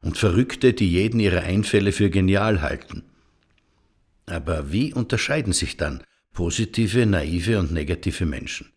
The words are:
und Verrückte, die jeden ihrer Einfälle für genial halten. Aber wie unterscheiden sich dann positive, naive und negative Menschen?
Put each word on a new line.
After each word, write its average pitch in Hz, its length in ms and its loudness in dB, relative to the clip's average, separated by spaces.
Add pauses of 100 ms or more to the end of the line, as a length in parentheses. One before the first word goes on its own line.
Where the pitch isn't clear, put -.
und 82 160 -4
Verrückte, 117 560 2
die 101 180 2
jeden 110 300 2
ihrer 87 220 2
Einfälle 98 500 2
für 104 160 2
genial 95 540 2
halten. - 420 -8 (1200)
Aber 78 480 -4
wie 131 220 -2
unterscheiden 120 580 -2
sich - 240 -2
dann 71 260 -6 (300)
positive, 107 720 0
naive 87 540 0
und 78 140 0
negative 82 520 -2
Menschen? - 520 -6